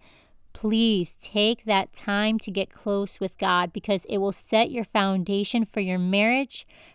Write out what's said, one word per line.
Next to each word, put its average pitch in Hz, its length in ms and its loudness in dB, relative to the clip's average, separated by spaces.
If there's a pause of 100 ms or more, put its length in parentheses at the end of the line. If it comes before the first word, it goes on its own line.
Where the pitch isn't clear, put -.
(540)
please 214 640 2
take 214 480 0
that 202 260 0
time 214 480 -2
to - 120 -12
get 185 180 -4
close 202 500 -4
with 190 180 -4
God, 180 360 0
because 196 320 -2
it 208 140 -2
will 196 120 0
set - 400 0
your 233 140 -4
foundation 196 800 0
for - 160 -6
your 185 180 -2
marriage, 214 680 0 (300)